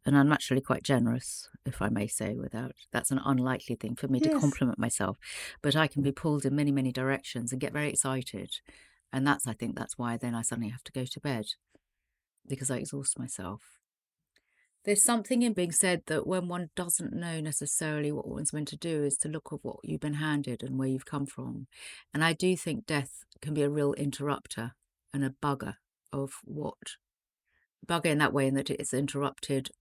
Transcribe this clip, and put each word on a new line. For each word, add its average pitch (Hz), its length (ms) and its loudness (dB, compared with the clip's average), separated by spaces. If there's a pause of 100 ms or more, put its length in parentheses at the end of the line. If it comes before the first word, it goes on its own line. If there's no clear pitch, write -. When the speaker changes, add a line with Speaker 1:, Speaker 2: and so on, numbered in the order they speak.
Speaker 1:
and 143 120 6
I'm 139 120 8
naturally 135 320 2
quite - 220 0
generous, 120 640 2 (160)
if - 160 -4
I 101 80 2
may 104 180 0
say, 107 280 -4
without, 120 360 -6 (220)
that's - 180 0
an 135 120 2
unlikely 127 520 2
thing 117 200 -4
for 139 120 -4
me 131 140 4
to 311 80 6
Speaker 2:
Yes. 294 100 4
Speaker 1:
compliment 135 400 2
myself. 104 380 0 (440)
But 143 140 4
I 156 120 4
can 143 140 -2
be 139 120 2
pulled 147 320 0
in 135 100 2
many, 147 160 4
many 131 220 2
directions 127 580 -2
and 127 80 -2
get 139 140 -4
very 147 160 0
excited. 123 600 -2 (600)
And 131 160 0
that's, - 180 2
I 113 80 -2
think - 220 -4
that's - 220 -8
why 120 180 -2
then 120 180 -4
I 113 80 -2
suddenly 113 300 -2
have 123 140 -10
to - 80 -16
go 127 120 -2
to - 140 -8
bed, 120 260 -2 (1040)
because 131 240 -2
I 123 60 0
exhaust - 420 -4
myself. 107 420 -8 (1200)
There's 202 200 6
something 233 400 4
in 233 100 4
being 180 180 2
said 180 360 4
that 156 180 0
when 180 220 0
one 175 280 -4
doesn't 175 380 -2
know 165 260 -4
necessarily 151 720 -2
what - 160 -4
one's - 240 -4
meant 151 180 -2
to 151 80 -10
do 160 260 -2
is 143 140 0
to 151 120 -2
look 156 220 -8
at 147 100 -6
what - 220 -8
you've 156 180 -4
been 147 140 -2
handed 143 480 -2
and 131 160 -2
where 131 80 0
you've 131 180 -2
come 139 220 -4
from. - 400 -8 (440)
And 151 120 2
I 165 100 6
do 185 240 2
think 135 300 -4
death 143 360 -2 (200)
can 151 100 -4
be 147 80 2
a 143 80 4
real 143 240 2
interrupter 139 800 -4 (420)
and 139 100 0
a 135 200 -2
bugger 135 320 -2 (360)
of 139 220 -4 (100)
what, - 520 -8 (880)
bugger 170 220 0
in 151 100 6
that 233 160 4
way, 135 140 4
in 135 80 2
that 135 160 0
it's - 200 -4
interrupted 139 800 -2 (120)